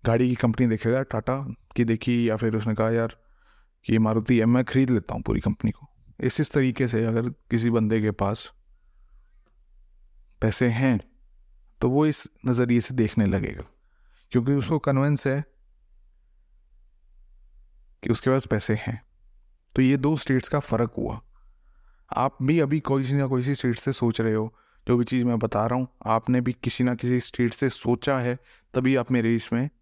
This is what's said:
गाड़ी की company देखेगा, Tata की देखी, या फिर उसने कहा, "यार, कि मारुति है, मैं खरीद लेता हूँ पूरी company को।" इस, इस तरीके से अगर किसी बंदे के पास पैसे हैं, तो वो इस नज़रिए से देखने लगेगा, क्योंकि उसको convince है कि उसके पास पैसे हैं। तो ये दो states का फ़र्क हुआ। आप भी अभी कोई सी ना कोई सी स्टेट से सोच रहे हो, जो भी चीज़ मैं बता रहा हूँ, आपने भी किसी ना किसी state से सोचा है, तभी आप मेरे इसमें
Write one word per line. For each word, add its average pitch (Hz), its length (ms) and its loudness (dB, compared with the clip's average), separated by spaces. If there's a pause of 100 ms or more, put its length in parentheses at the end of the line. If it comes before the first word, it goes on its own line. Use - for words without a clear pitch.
गाड़ी 120 240 4
की 123 60 0
company 120 320 2
देखेगा, 117 360 0
Tata 131 500 -6 (220)
की 120 80 2
देखी, 117 460 2
या 110 60 0
फिर 110 200 -2
उसने 110 200 -2
कहा, 110 160 0
"यार, 117 260 -2 (680)
कि 117 120 2
मारुति 110 420 2
है, 110 60 4
मैं 123 180 4
खरीद 127 260 2
लेता 113 240 0
हूँ 113 100 -6
पूरी 110 160 0
company 107 320 -2
को।" - 180 -16 (300)
इस, 127 200 -2
इस 151 120 -2
तरीके 131 360 0
से 113 180 0
अगर 117 240 0
किसी 117 400 -2
बंदे 110 320 2
के 107 100 0
पास 101 420 -4 (1900)
पैसे 113 260 2
हैं, 120 320 2 (840)
तो 123 80 2
वो 143 160 2
इस - 240 -4 (160)
नज़रिए 120 360 2
से 127 120 -10
देखने 110 320 2
लगेगा, - 380 -2 (680)
क्योंकि 127 200 0
उसको 143 280 0
convince 139 480 0
है 139 160 -2 (2500)
कि - 60 -2
उसके 120 200 0
पास 131 160 0
पैसे 110 280 -2
हैं। 113 320 -6 (680)
तो 131 60 2
ये 131 160 4
दो 147 200 0
states 127 320 -2
का 147 100 -2
फ़र्क 117 380 -2
हुआ। 110 240 -6 (920)
आप 135 260 0
भी 151 180 2
अभी 147 200 2
कोई 135 240 -2
सी 131 100 -2
ना 139 140 0
कोई 127 160 -2
सी 139 120 -2
स्टेट 120 200 -2
से - 180 -4
सोच 117 280 0
रहे 110 120 0
हो, 110 220 -4 (320)
जो 123 100 4
भी 120 60 2
चीज़ 123 220 0
मैं 120 140 0
बता 110 280 -2
रहा 123 120 0
हूँ, 127 80 -4 (180)
आपने 113 360 2
भी 123 120 -2
किसी - 300 -4
ना 123 120 0
किसी 123 240 0
state 120 340 -4
से 135 160 -2
सोचा 127 500 -2
है, 123 180 -4 (360)
तभी 131 220 2
आप 123 160 0
मेरे 117 240 2
इसमें 117 340 -2 (120)